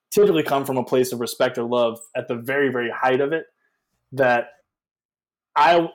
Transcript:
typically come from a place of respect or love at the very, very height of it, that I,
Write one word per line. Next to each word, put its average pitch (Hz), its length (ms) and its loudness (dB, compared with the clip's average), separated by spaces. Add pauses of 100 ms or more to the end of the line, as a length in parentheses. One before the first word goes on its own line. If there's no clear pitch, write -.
typically 151 320 4
come 139 240 -2
from 131 120 -4
a 123 60 0
place 127 280 0
of 120 80 -6
respect 123 400 -4
or 120 40 -4
love 117 360 -2 (160)
at 127 120 -8
the 123 80 -4
very, 135 340 -2
very 120 200 -4
height 131 320 0
of 143 100 -2
it, 160 140 -4 (680)
that 123 360 0 (1040)
I, 165 400 4